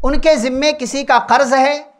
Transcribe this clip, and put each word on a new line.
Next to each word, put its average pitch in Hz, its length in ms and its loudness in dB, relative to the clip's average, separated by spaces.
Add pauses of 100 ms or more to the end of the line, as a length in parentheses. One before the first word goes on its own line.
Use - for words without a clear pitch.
उनके 311 340 2
ज़िम्मे 262 360 -2
किसी 277 300 -8
का 269 220 2
कर्ज 254 300 2
है 285 440 -2